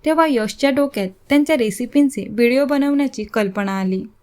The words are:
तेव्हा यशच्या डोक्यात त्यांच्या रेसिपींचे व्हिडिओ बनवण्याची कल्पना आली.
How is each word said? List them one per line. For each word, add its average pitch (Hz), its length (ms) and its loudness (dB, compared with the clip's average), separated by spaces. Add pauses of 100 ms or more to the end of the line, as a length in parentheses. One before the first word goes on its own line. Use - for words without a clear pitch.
तेव्हा 320 240 4
यशच्या 233 400 0
डोक्यात 269 400 -2 (200)
त्यांच्या 294 280 2
रेसिपींचे 247 720 0
व्हिडिओ 240 360 2
बनवण्याची 277 580 0
कल्पना 196 560 -4
आली. 190 240 -2 (180)